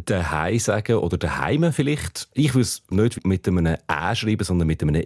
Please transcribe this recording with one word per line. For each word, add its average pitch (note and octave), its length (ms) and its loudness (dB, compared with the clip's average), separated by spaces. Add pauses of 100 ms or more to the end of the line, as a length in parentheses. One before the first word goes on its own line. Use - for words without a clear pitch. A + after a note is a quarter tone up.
"daheim" F2 540 0
sagen G#2+ 380 0
oder F2+ 200 0
"daheime" E2+ 560 0
vielleicht. - 640 -4
Ich C#3+ 180 2
würde B2 120 4
es - 260 -4
nicht G#2+ 360 0
mit F#2+ 220 0
einem E2+ 300 2 (100)
"Ä" E2+ 260 -2
schreiben, G#2+ 300 -2
sondern F2 240 0
mit D#2+ 140 0
einem D2+ 240 2